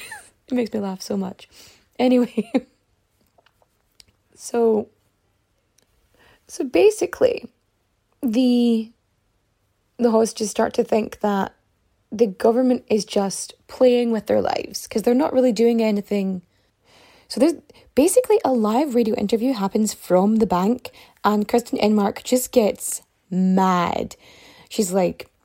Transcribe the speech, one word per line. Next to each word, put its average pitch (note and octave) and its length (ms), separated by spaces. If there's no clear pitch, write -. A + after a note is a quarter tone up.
<laughs> - 260
It B3+ 60
makes A#3+ 180
me A3 60
laugh G3 240
so G#3 140
much. F#3 320
Anyway. B3 560
<laughs> B3+ 120
So, A3+ 460
so - 160
basically, - 880
the, A#3+ 680
the A#3+ 120
hostages A3 400
start - 240
to B3 100
think - 360
that G3+ 340
the A3+ 160
government A#3+ 640
is G#3+ 160
just - 480
playing A#3+ 460
with G#3+ 160
their G3+ 120
lives - 460
'cause A3 160
they're A#3+ 120
not D4 200
really B3+ 180
doing A3+ 300
anything. G3+ 580
So - 100
there's D4+ 220
basically G#4 480
a C4+ 100
live A#3+ 420
radio A3+ 200
interview A3+ 380
happens G#3 400
from G3 440
the A3 100
bank, F#3+ 440
and G#3 240
Kristen A#3+ 320
Enmark G#3 460
just - 260
gets - 520
mad. F#3 880
She's G3+ 220
like, F#3 380